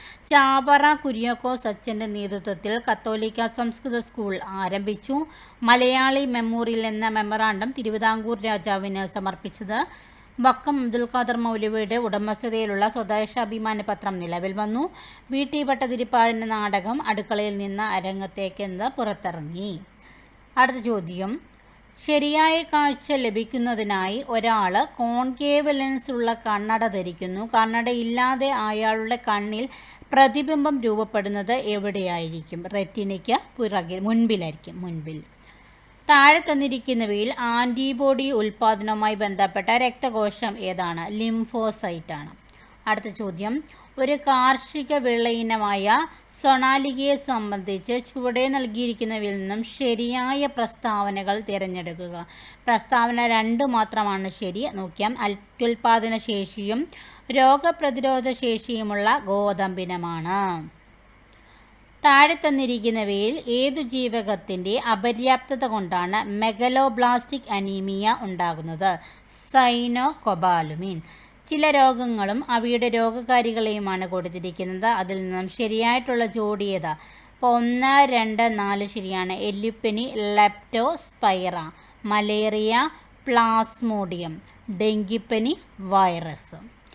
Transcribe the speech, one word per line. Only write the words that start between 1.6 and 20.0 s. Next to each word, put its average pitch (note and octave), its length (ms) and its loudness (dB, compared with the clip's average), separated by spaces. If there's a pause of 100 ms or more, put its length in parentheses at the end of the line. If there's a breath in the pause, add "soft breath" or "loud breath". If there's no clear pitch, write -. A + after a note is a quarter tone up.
അച്ഛൻ്റെ G#3+ 380 -6
നേതൃത്വത്തിൽ G3+ 760 -4 (100)
കത്തോലിക്ക A3 560 -2
സംസ്കൃത A#3 520 -4
സ്കൂൾ G3+ 460 -6
ആരംഭിച്ചു. G3 840 -4 (360 loud breath)
മലയാളി B3+ 640 4
മെമ്മോറിയൽ A3+ 600 -2
എന്ന A3 220 -2
മെമ്മറാണ്ടം G#3+ 720 0
തിരുവിതാംകൂർ A3 600 -2
രാജാവിന് G3 680 -2
സമർപ്പിച്ചത്. G3 800 -6 (540 loud breath)
വക്കം B3+ 440 2
അബ്ദുൽ A#3 200 -2
ഖാദർ A#3+ 320 -2
മൗലവിയുടെ A3 600 -2
ഉടമസ്ഥതയിലുള്ള G#3+ 920 -2
സ്വദേശാഭിമാനി G#3+ 1000 -4
പത്രം G3 300 -4
നിലവിൽ F3 340 -4
വന്നു. G#3+ 360 -2 (420 loud breath)
വി C4+ 140 0
ടി D4 180 -4
ഭട്ടതിരിപ്പാടിൻ്റെ A#3 840 0
നാടകം G#3+ 600 -2
അടുക്കളയിൽ G#3 520 -2
നിന്ന് G3 240 -4
അരങ്ങത്തേക്ക് F#3+ 800 -6
എന്ന് G3 340 -4
പുറത്തിറങ്ങി. F3+ 840 -6 (760 loud breath)